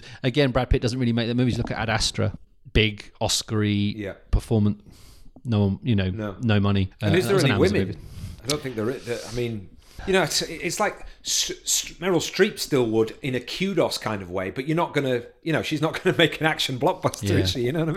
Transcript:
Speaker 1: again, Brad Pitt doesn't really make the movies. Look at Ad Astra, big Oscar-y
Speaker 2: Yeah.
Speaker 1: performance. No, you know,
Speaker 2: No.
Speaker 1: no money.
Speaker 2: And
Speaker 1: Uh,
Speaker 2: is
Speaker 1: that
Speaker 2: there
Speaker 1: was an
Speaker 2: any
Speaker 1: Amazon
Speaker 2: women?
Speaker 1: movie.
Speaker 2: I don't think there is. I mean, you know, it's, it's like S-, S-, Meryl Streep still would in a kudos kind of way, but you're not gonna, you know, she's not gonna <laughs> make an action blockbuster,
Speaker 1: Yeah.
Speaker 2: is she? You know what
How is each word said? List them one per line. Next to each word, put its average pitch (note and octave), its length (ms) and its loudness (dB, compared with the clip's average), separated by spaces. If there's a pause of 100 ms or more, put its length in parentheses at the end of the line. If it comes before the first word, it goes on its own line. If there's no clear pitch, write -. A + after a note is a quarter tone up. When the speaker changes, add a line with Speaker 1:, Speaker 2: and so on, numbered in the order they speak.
(220)
Speaker 1:
again, C3+ 300 2
Brad B2 180 2
Pitt C3 100 4
doesn't B2 180 -2
really A#2+ 140 2
make A#2 160 0
the A#2+ 60 0
movies. A#2+ 240 2
Look A#2 120 -2
at - 60 -6
Ad A2 140 -2
Astra, G#2+ 460 0 (360)
big G#2+ 480 2
Oscar-y G#2+ 460 0 (300)
Speaker 2:
Yeah. G2 160 -8 (180)
Speaker 1:
performance. G#2 520 2 (640)
No, G#2 380 2
you B2 120 2
know, F#2+ 140 2
Speaker 2:
No. G#2 320 -4
Speaker 1:
no G#2+ 200 4
money. G2 300 2 (120)
Speaker 2:
And G#2 120 4
Speaker 1:
Uh, - 40 4
Speaker 2:
is F#3 60 2
Speaker 1:
that - 40 0
Speaker 2:
there G3+ 60 4
Speaker 1:
was F#3+ 100 4
an B2+ 60 4
Speaker 2:
any G#2+ 80 2
Speaker 1:
Amazon F#3 160 4
Speaker 2:
women? D3+ 140 2
Speaker 1:
movie. - 100 -8 (440)
Speaker 2:
I - 40 -16
don't D3+ 160 -4
think B2+ 140 -6
there A2 140 -2
is. A#2 400 -8
I A#2 60 -8
mean, A2+ 320 -4 (380)
you F#3+ 80 0
know, F#3 80 4
it's, D3 200 0
it's E3 380 -6
like - 260 -4 (180)
S-, - 260 -2 (140)
S-, - 200 0 (160)
Meryl F3+ 200 2
Streep - 380 0
still B2+ 280 0
would A2 340 0
in C3 140 -4
a A#2+ 60 -2
kudos E3+ 580 -2
kind G#2 240 -4
of F2 80 -12
way, F#2+ 200 -4
but C3+ 160 -8
you're D#3 100 0
not E3 180 0
gonna, C3 280 0 (200)
you E3 100 -2
know, C3+ 100 2
she's C#3+ 200 -4
not D#3 200 -2
gonna F3 140 2
<laughs> E3+ 80 6
make - 160 2
an D#3+ 60 2
action C#3+ 320 -2
blockbuster, C3 500 0
Speaker 1:
Yeah. F#2+ 80 4
Speaker 2:
is F#2 140 2
she? - 120 -2
You B2 100 0
know E3 120 0
what D#3+ 120 0